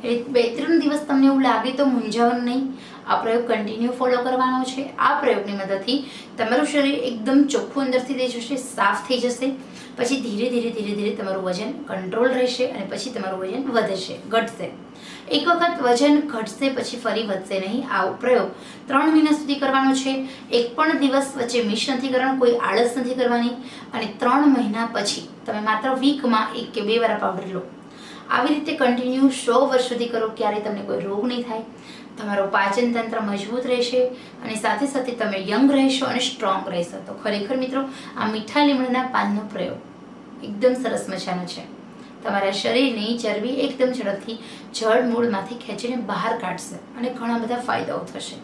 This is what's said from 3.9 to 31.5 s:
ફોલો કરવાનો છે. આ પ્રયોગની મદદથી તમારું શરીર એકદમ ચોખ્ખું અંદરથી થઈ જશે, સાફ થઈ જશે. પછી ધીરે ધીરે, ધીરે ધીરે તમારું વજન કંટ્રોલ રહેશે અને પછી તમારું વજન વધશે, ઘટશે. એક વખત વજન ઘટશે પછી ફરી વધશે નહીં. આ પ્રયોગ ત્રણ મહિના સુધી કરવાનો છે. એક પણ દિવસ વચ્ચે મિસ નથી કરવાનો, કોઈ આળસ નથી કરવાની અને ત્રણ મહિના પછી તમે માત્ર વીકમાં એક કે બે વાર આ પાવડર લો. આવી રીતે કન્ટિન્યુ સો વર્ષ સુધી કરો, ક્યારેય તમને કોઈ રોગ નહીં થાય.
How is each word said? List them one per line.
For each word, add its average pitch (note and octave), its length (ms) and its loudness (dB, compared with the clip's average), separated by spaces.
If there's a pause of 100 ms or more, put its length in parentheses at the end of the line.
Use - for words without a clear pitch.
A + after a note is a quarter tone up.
ફોલો B3 320 0
કરવાનો B3+ 400 0
છે. - 320 -6
આ C#4+ 240 2
પ્રયોગની G3+ 340 0
મદદથી G3 560 -2 (280)
તમારું A#3+ 280 2
શરીર C#4+ 300 2
એકદમ B3+ 520 2
ચોખ્ખું - 360 -2
અંદરથી B3+ 300 0
થઈ B3+ 140 0
જશે, A#3+ 280 -4
સાફ G3+ 520 -2
થઈ B3 120 2
જશે. B3 360 0 (420)
પછી B3 240 0
ધીરે A3+ 280 0
ધીરે, A#3 200 0
ધીરે G#3 260 -4
ધીરે G#3 200 -2
તમારું F#3+ 280 -4
વજન G3 280 -4
કંટ્રોલ F#3+ 580 0
રહેશે B3 420 0
અને G3 140 -6
પછી G3 240 -8
તમારું F#3+ 300 -6
વજન A#3+ 280 -4
વધશે, G3 500 0 (120)
ઘટશે. G#3 400 -2 (600)
એક D4 160 2
વખત E4+ 340 2
વજન C4+ 380 6
ઘટશે A#3 500 -2
પછી - 280 -4
ફરી A3+ 260 -2
વધશે F#3+ 360 -4
નહીં. G#3+ 320 -4
આ F#3+ 140 0
પ્રયોગ A#3 460 2 (360)
ત્રણ D4+ 240 4
મહિના D4+ 200 6
સુધી C#4+ 240 0
કરવાનો C4+ 400 4
છે. C4+ 320 -2 (240)
એક A#3+ 240 2
પણ D#4 220 2
દિવસ C#4 400 2
વચ્ચે A#3+ 260 0
મિસ A3 260 0
નથી C4 180 -2
કરવાનો, B3+ 320 2
કોઈ A#3+ 120 6
આળસ A#3+ 460 2
નથી B3 180 -2
કરવાની A#3+ 340 2 (440)
અને A3+ 240 -4
ત્રણ C4+ 300 4
મહિના A3+ 380 4
પછી - 420 -4 (180)
તમે G#3+ 140 -4
માત્ર A3 360 0
વીકમાં A#3+ 600 2
એક A#3+ 160 -8
કે G#3+ 100 -4
બે A3 160 2
વાર A3+ 140 4
આ G#3 60 0
પાવડર F#3 360 -4
લો. F3+ 80 -4 (680)
આવી C#4+ 240 2
રીતે D4 220 -2
કન્ટિન્યુ B3+ 540 4
સો B3+ 380 4
વર્ષ B3+ 140 4
સુધી A#3+ 240 0
કરો, A3 220 -2 (100)
ક્યારેય G#3 220 0
તમને G#3 220 -4
કોઈ G3 180 -4
રોગ G3+ 260 -2
નહીં B3 180 -2
થાય. A3+ 180 -6 (560)